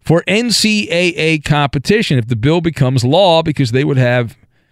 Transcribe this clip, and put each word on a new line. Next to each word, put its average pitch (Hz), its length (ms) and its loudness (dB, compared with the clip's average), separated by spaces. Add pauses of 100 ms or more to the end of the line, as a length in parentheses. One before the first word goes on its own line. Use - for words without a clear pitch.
for 165 260 0
N 226 240 0
C 214 400 0
A 175 240 0
A 160 260 0
competition 147 760 0
if 113 100 -4
the 123 80 -2
bill 151 260 0
becomes 131 420 -2
law, 165 380 4
because 143 300 -2
they 131 120 0
would 147 140 0
have, 123 400 0 (340)